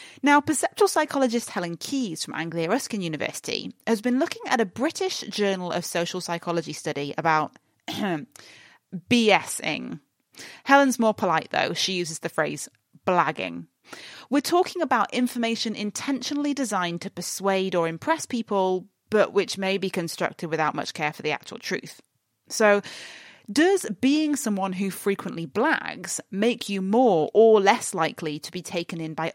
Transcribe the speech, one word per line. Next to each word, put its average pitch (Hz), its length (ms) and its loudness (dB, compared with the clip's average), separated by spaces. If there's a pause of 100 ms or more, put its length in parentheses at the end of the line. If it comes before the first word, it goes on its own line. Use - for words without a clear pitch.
(220)
Now, 285 180 8
perceptual - 460 2
psychologist 269 640 2
Helen 170 260 -4
Keyes 226 480 -4
from - 100 -12
Anglia 165 340 -2
Ruskin 214 340 -2
University - 720 -6 (140)
has 220 120 2
been 247 200 2
looking 381 260 -4
at 247 140 2
a 226 40 4
British 277 580 -4
Journal 190 500 -2
of 175 120 -2
Social 175 360 -2
Psychology 170 520 -4
study 143 460 -6
about 156 380 2 (320)
<clears throat> - 100 -8 (1080)
B 226 240 6
S-ing. 143 640 -2 (640)
Helen's 277 340 6
more 220 160 4
polite, 165 360 0
though. - 240 0
She - 180 -2
uses 170 280 -4
the - 80 -6
phrase 151 400 -4 (380)
blagging. 156 600 0 (640)
We're 285 100 4
talking 349 420 2
about 240 320 0
information 233 600 -2
intentionally 277 800 -4
designed 190 480 -2
to 196 80 -8
persuade 190 640 -2
or 170 120 2
impress 285 400 -2
people, 190 600 0 (240)
but 208 220 4
which 185 260 0
may 196 200 0
be 185 120 -2
constructed 170 600 -4
without 156 240 0
much 156 180 -6
care 151 200 -4
for - 100 -14
the 151 80 -2
actual - 280 -8
truth. - 420 -8 (480)
So, 202 340 4 (680)
does 349 360 4 (140)
being 294 340 2
someone 196 380 -2
who 190 180 -4
frequently 185 560 -4
blags 185 720 -2 (120)
make 226 360 0
you 196 140 -2
more 196 500 4
or 220 280 8
less 208 340 2
likely 156 460 -2
to - 100 -14
be 180 100 -6
taken 170 400 -6
in 160 140 -6
by 160 200 -4